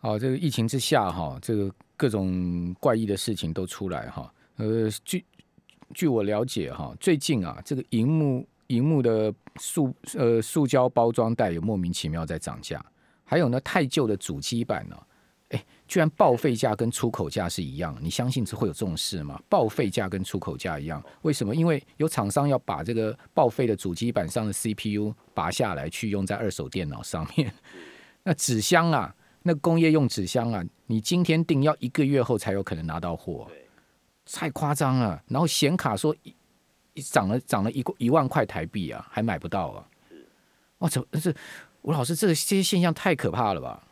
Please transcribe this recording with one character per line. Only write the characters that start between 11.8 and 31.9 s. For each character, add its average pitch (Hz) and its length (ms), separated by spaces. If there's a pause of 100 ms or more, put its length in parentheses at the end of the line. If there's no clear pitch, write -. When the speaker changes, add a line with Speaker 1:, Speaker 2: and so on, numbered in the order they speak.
Speaker 1:
其 - 160
妙 82 180
在 80 100
涨 - 240
价， 76 240 (400)
还 147 140
有 160 100
呢， 123 120
太 160 260
旧 131 200
的 104 100
主 71 240
机 117 240
板 69 240
呢， 50 80 (520)
哎， - 160 (240)
居 - 100
然 160 120
报 151 240
废 123 200
价 110 220
跟 117 120
出 120 220
口 85 180
价 87 200
是 85 120
一 69 180
样， 78 220
你 80 80
相 123 220
信 123 160
是 - 80
会 104 140
有 80 40
这 104 140
种 82 100
事 80 280
吗？ 69 240
报 160 180
废 107 240
价 98 180
跟 92 140
出 92 160
口 80 180
价 78 220
一 71 60
样， 76 180 (200)
为 151 100
什 131 120
么？ 101 80
因 165 140
为 151 160 (140)
有 151 100
厂 107 240
商 143 180
要 135 120
把 80 240
这 113 100
个 110 240 (160)
报 139 140
废 123 180
的 113 80
主 95 180
机 117 200
板 92 160
上 110 180
的 101 60
C 110 220
P 104 180
U 107 200 (220)
拔 85 160
下 98 240
来， 71 140
去 107 220
用 98 140
在 98 120
二 113 120
手 78 200
电 87 200
脑 67 140
上 80 240 (100)
面。 123 160 (340)
<laughs> - 360
那 180 120
纸 120 260
箱 170 320
啊， 113 220 (280)
那 175 120
工 165 260
业 160 100
用 151 160
纸 101 200
箱 117 260
啊， 95 100 (240)
你 110 140
今 175 240
天 165 180
订 143 200
要 147 160
一 123 100
个 147 160